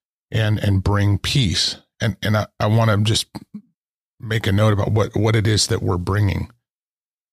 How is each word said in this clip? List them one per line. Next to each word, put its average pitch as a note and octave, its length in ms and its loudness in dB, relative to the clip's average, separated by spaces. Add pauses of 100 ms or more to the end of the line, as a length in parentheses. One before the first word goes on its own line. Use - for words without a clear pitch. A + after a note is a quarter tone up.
(320)
and, G#2+ 280 0
and G2 240 0
bring G2+ 360 2
peace. - 580 -2 (240)
And, A2+ 220 -2
and A2 140 0
I, G#2 100 -2 (120)
I - 80 0
wanna A2 320 2
just G#2+ 280 0 (920)
make A2 280 -4
a G#2+ 40 0
note G#2+ 220 4
about G2+ 180 0
what, G#2+ 240 0
what G#2+ 200 0
it G#2+ 100 0
is A2 220 0
that G#2 160 -4
we're G2+ 140 -2
bringing. F#2 520 -2 (840)